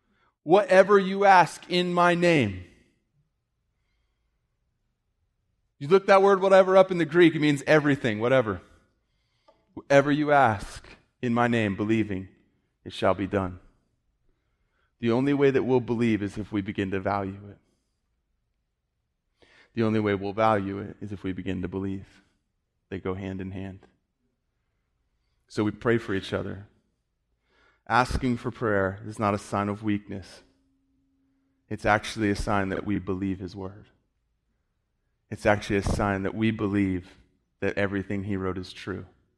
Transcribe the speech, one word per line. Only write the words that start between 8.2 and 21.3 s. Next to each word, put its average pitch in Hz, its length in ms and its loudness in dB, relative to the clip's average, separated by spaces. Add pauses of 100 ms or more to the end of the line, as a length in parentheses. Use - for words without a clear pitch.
"Whatever 139 360 2
you 147 200 0
ask 120 540 0 (360)
in 120 120 -2
my 120 140 2
name, 110 300 0
believing, 104 500 -2 (560)
it - 80 -16
shall 98 220 0
be 95 140 -4
done." 92 320 -4 (1400)
The 117 120 0
only 135 220 0
way 139 180 4
that 117 120 2
we'll 127 160 2
believe 117 420 0
is 101 160 -8
if 104 140 -10
we 104 100 -2
begin 98 300 -6
to 98 80 -4
value 98 400 -6 (100)
it. 98 80 -20 (2250)
The 113 100 -2
only 110 180 0
way 104 140 0
we'll 98 180 -6
value 101 460 0
it - 200 -14
is 104 140 -12
if 92 100 -14
we 95 80 -4